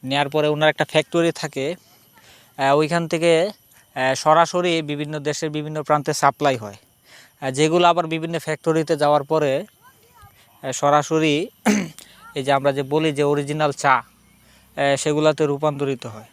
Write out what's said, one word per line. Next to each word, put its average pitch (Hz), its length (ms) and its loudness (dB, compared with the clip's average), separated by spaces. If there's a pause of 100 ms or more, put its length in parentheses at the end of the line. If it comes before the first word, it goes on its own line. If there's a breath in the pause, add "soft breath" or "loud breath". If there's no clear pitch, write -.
নেয়ার 139 240 -2
পরে 151 200 0
ওনার 151 200 2
একটা 151 160 0
ফ্যাক্টরি 165 480 0
থাকে, 143 420 -6 (840 soft breath)
আহ, 139 180 2
ওইখান 160 320 0
থেকে, 165 240 2 (160)
আহ, - 680 -6
সরাসরি 165 680 2
বিভিন্ন 147 360 -8
দেশের 151 320 -6
বিভিন্ন 151 320 -8
প্রান্তে 151 300 0
সাপ্লাই 143 440 2
হয়, 104 220 -12 (640 soft breath)
আহ, 135 100 -6
যেগুলো 156 380 4
আবার 170 180 2
বিভিন্ন 160 320 -6
ফ্যাক্টরিতে 156 580 -2
যাওয়ার 147 280 2
পরে, 151 340 0
আহ, - 1120 -16
সরাসরি 151 600 2 (300)
<clears throat> - 680 -4
এই 143 100 -6
যে 139 80 0
আমরা 139 200 2
যে 139 100 -4
বলি 151 300 -2
যে 143 100 -2
অরিজিনাল 147 500 -2
চা, 135 240 2
আহ, 117 80 -4 (920 soft breath)
সেগুলাতে 151 500 0
রূপান্তরিত 143 600 -4
হয়। 107 260 -16